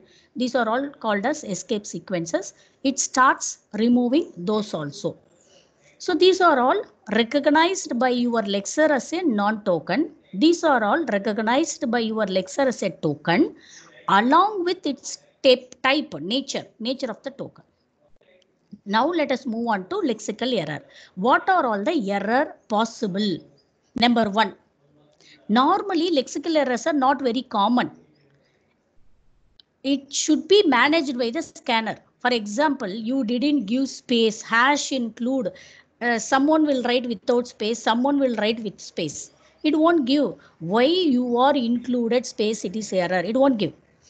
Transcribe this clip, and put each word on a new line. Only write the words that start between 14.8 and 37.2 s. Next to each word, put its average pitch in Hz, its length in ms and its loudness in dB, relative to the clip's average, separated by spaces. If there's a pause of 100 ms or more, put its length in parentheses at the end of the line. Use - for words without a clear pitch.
its - 320 -8 (240)
type, 254 400 2
type, 269 320 0
nature, 196 500 -6 (140)
nature 233 320 -6
of - 120 -12
the 269 80 -10
token. - 320 -16 (1200)
Now 220 220 2
let 311 240 0
us 262 140 -4
move 233 220 -6
on 196 220 -4
to 370 80 -6
lexical 247 600 -4
error. 151 240 -6 (340)
What 320 340 0
are 349 160 2
all 208 180 -2
the 226 280 -2
error 220 440 -2 (140)
possible? 208 680 -2 (580)
Number 226 340 2
one, 196 260 0 (960)
normally 349 600 0
lexical 294 440 -4
errors 254 320 0
are 330 60 0
not 277 280 2
very 254 200 -2
common. 214 500 0 (1900)
It 277 300 -2
should - 340 0
be 403 180 6
managed 277 520 2
by 240 140 -2
the 311 100 -4
scanner. 226 560 -4 (220)
For 247 120 0
example, 233 580 -2
you 233 360 -4
didn't 247 400 0
give 247 240 -2
space, 226 520 0
hash 269 500 0
include, 240 600 -2 (500)
uh, 233 180 0
someone 294 460 4
will 262 180 0
write 240 240 0
without 240 400 0